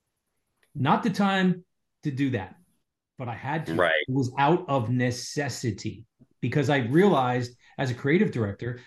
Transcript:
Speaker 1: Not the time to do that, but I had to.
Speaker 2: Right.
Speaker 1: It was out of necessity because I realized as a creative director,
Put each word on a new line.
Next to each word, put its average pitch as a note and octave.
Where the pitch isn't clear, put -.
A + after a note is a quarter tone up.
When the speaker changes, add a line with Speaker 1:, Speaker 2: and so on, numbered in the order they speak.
Speaker 1:
Not D3
the A#3+
time F#3+
to D3
do C3
that, F#2+
but B2+
I A#2
had D3+
to. E3
Speaker 2:
Right. E2
Speaker 1:
It B2+
was B2+
out D#3+
of B2+
necessity B2
because C3
I C#3+
realized B2+
as C3+
a -
creative E3
director, A#2